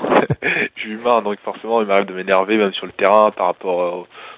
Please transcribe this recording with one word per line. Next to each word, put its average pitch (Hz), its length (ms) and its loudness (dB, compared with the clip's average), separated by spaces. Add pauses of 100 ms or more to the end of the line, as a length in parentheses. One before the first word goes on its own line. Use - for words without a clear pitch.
(380)
<laughs> - 40 -18 (340)
Je - 60 -14
suis 110 120 -10
humain, 117 280 0
donc 104 220 -4
forcément, 110 380 -2
il 104 60 -2
m'arrive 98 200 2
de 92 60 -10
m'énerver, 95 440 0
même 101 160 0
sur - 140 -8
le 92 40 -16
terrain, 107 380 4
par 98 160 -2
rapport, 90 360 -2
euh, 87 240 -6 (320)